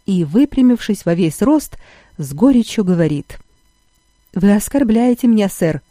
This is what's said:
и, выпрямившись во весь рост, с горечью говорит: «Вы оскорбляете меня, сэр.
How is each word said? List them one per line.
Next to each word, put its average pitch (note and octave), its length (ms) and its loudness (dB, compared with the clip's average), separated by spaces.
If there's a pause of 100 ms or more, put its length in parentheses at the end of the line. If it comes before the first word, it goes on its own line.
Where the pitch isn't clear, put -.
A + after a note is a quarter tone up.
и, F#3 200 -2
выпрямившись A#3+ 800 0
во E3+ 80 0
весь E3+ 260 -2
рост, C#4+ 380 0 (400)
с C#3 160 -10
горечью A3+ 500 2
говорит: D#3+ 540 -2 (960)
«Вы G3 200 2
оскорбляете A#3+ 720 0
меня, G#3+ 220 2
сэр. D#3 320 -4 (100)